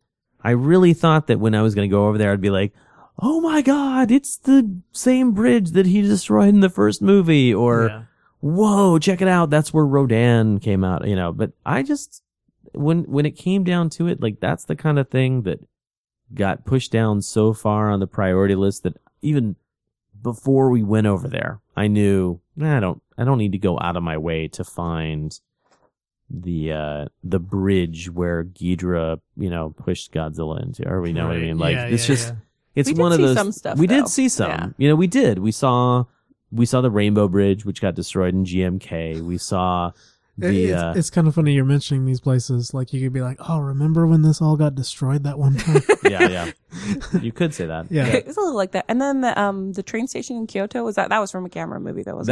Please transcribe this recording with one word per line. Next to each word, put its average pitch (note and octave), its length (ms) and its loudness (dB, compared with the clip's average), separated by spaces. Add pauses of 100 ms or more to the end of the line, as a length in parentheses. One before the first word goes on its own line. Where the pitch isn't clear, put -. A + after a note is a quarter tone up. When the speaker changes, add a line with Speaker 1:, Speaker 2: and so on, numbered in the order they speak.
(440)
Speaker 1:
I A#2 80 0
really E3 420 4
thought D#3 340 2
that A2 120 2
when G#2+ 160 2
I G#2+ 60 2
was A2 120 2
gonna G2+ 140 0
go G2+ 200 2
over G#2+ 100 0
there, G2+ 140 2
I'd G2 100 0
be G2+ 80 0
like, G2 240 0 (460)
"Oh D#4 220 0
my D#4 200 0
God, C4 500 2
it's C#4 260 0
the C4 320 4 (220)
same B3+ 400 2
bridge G#3+ 400 2
that F#3 140 4
he G3 160 4
destroyed G3+ 480 4
in G#3 100 8
the F#3+ 100 6
first G3+ 320 0
movie," E3 520 6
or A#2 360 4
Speaker 2:
Yeah. A2 120 -12 (400)
Speaker 1:
"Whoa, F#3+ 580 4
check F#3 220 0
it F#3+ 60 2
out, F3 220 2
that's D3+ 240 0
where D#3 120 4
Rodan A#2 720 4
came G2 240 0
out," F#2 240 -2
you G2+ 80 0
know. F2 160 -2
But - 220 -4 (120)
I G3+ 160 -2
just, C#4+ 400 -6 (520)
when, D#3+ 320 0
when D3 200 0
it D3 120 -2
came F#3+ 260 -2
down F3 280 0
to E3+ 160 -4
it, - 140 -4
like, A2+ 200 -4
that's D3 240 -4
the E3 100 -6
kind D3 240 0
of C3 100 -2
thing C3 340 0
that F2+ 160 -4 (760)
got G2 320 -2
pushed C3 260 -2
down A2 300 0
so A2 320 2
far G#2+ 360 0
on G2+ 120 0
the F#2 60 -4
priority F#2+ 480 2
list G2 280 0
that F2+ 140 -6 (240)
even C3+ 340 0 (680)
before C3+ 480 2
we A#2+ 140 2
went G#2+ 240 2
over G2 200 -2
there, - 340 -8 (140)
I G2+ 120 0
knew, G2 540 2 (140)
"Nah, D3+ 220 0
I - 40 2
don't, F2+ 200 -4 (160)
I A#2 60 -4
don't C3 140 2
need G2+ 160 -2
to G2+ 40 -4
go F#2 220 -2
out F2 160 -4
of F2 80 -4
my D#2+ 140 -4
way D#2+ 320 -4
to - 140 -12
find D#2 760 -8 (880)
the, E2+ 440 -6
uh, D2 320 -8 (180)
the F2+ 160 -4
bridge F#2 680 -4
where F2 340 -4
Ghidra, F2 760 -4 (180)
you F#2+ 120 -6
know, E2 280 -6
pushed - 340 -8
Godzilla D#2+ 500 -6
into," E2+ 260 -10
or, F2+ 140 -4
we E2+ 120 -4
know E2 140 -2
what E2+ 100 -2
I - 20 -4
Speaker 2:
Right. E2 60 -4
Speaker 1:
mean? D#2+ 120 -4
Like, E2 180 0
Speaker 2:
Yeah, - 100 -6
Speaker 1:
it's A#2 240 0
Speaker 2:
yeah, C#3 60 2
Speaker 1:
just, A#2 140 -4
Speaker 2:
yeah. A#2 60 -10 (400)
Speaker 1:
it's C3+ 140 0
Speaker 3:
We D#3 60 0
did E3 60 2
Speaker 1:
one E3+ 120 4
of D#3+ 40 4
Speaker 3:
see C#3 80 6
Speaker 1:
those C3 120 4
Speaker 3:
some G3+ 140 0
stuff, - 260 -8
Speaker 1:
we E3+ 100 2
did C4+ 160 4
Speaker 3:
though. - 40 -6
Speaker 1:
see C4 220 0
some. F2+ 200 -2
Speaker 3:
Yeah. - 280 -6
Speaker 1:
You C#3 120 2
know, D3+ 60 4
we F3+ 120 2
did. F3 320 2
We G#2+ 120 -2
saw, B2 520 2 (480)
we A#2 140 2
saw B2+ 160 2
the B2+ 100 2
Rainbow G#2 380 2
Bridge, G2 340 2
which G2 160 -8
got F#2 160 -2
destroyed F2+ 380 -2
in F#2+ 100 0
G F#2 200 -2
M F#2 160 -4
K. E2 420 -8
We F2 160 -8
saw F2+ 540 -2 (480)
Speaker 2:
It, F3+ 100 -4
Speaker 1:
the, F#3+ 160 2
Speaker 2:
it's, F3+ 160 0
Speaker 1:
uh, E3 160 -4
Speaker 2:
it's D#3+ 120 -2
kind E3 180 0
of D3 80 0
funny D3+ 180 0
you're C3+ 120 2
mentioning C#3 400 -2
these C3 140 -2
places. B2 540 -2
Like, C3 200 -8
you C3 80 -4
could C3 120 -4
be C3 80 -4
like, B2+ 160 -8 (100)
"Oh, E3 120 -4
remember D3 460 0
when D#3+ 160 6
this D#3 200 4
all D#3 160 2
got D3 180 0
destroyed C3+ 480 -4
that C#3+ 160 -6
one C3+ 160 2
time?" - 320 2
<laughs> G4+ 60 6 (140)
Speaker 1:
Yeah, E4+ 220 2
yeah. F3+ 920 -6
You A#2 120 -4
could D#3+ 200 -2
say F2 120 -8
that. D#2+ 260 -8
Speaker 2:
Yeah. C#3+ 160 0
Speaker 3:
It - 200 0
was D4+ 100 -14
a - 20 -4
little E4+ 160 -2
like F#3+ 160 -2
that. - 160 -4
And B3 140 -2
then C#4 200 -2
the, A#3+ 180 -2
um, G3 340 -4
the F#3+ 100 -8
train A#3 240 -8
station A#3+ 300 -10
in A3 100 -8
Kyoto, G#3+ 380 -6
was G#3+ 100 -8
that, G3 140 -2
that A3 100 0
was G3 120 -4
from F#3 140 -8
a F3+ 40 -12
camera E3 320 -10
movie, - 220 -10
though, - 120 -12
wasn't - 160 -10